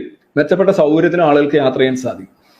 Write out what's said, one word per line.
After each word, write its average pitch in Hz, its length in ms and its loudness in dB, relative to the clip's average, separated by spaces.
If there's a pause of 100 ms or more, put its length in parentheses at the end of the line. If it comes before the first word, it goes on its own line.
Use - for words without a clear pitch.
(380)
മെച്ചപ്പെട്ട 175 320 0
സൗകര്യത്തിലും 165 560 2
ആളുകൾക്ക് 147 300 2
യാത്ര 131 220 0
ചെയ്യാൻ 131 180 0
സാധിക്കും. 98 480 -12 (160)